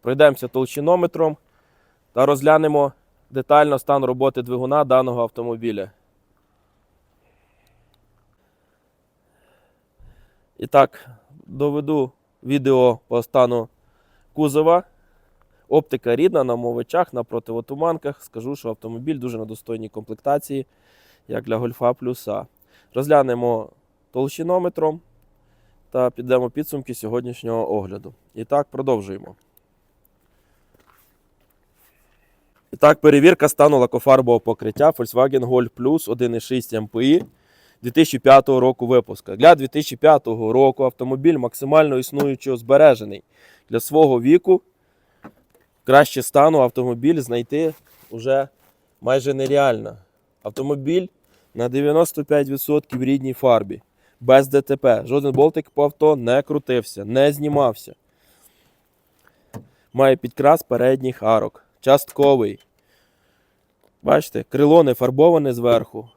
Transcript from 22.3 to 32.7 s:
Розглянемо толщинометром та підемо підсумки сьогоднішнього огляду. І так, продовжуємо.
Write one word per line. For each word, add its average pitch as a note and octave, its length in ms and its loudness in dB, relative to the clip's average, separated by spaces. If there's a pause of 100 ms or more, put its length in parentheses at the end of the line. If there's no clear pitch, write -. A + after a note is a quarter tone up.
Розглянемо B2 760 0 (420)
толщинометром D#3+ 920 -4 (880)
та B2+ 200 -2
підемо B2 400 -2
підсумки C#3 440 -10
сьогоднішнього A#2 800 -6
огляду. G2 420 -8 (200)
І A2+ 100 -12
так, C#3+ 260 -4
продовжуємо. G#2 680 -6 (3250)